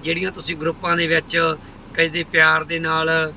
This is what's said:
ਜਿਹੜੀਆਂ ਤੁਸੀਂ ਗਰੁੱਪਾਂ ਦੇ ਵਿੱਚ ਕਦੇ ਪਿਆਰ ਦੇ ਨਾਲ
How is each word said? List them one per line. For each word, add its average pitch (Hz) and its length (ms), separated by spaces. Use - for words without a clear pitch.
ਜਿਹੜੀਆਂ 175 280
ਤੁਸੀਂ 180 260
ਗਰੁੱਪਾਂ 170 400
ਦੇ 170 100
ਵਿੱਚ 165 480
ਕਦੇ 165 300
ਪਿਆਰ 160 400
ਦੇ 165 160
ਨਾਲ 160 580